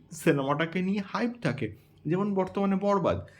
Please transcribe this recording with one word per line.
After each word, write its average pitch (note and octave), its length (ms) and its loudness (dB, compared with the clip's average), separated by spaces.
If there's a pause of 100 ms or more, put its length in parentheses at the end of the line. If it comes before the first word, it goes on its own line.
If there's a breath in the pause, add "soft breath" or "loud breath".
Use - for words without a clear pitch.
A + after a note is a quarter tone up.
(120)
সিনেমাটাকে D3+ 680 0
নিয়ে G3 260 -2
হাইপ A#3 240 -2 (100)
থাকে। A#2+ 300 -2 (340 soft breath)
যেমন F#3+ 280 0
বর্তমানে G3 420 0
বরবাদ, F#3 460 2 (180 loud breath)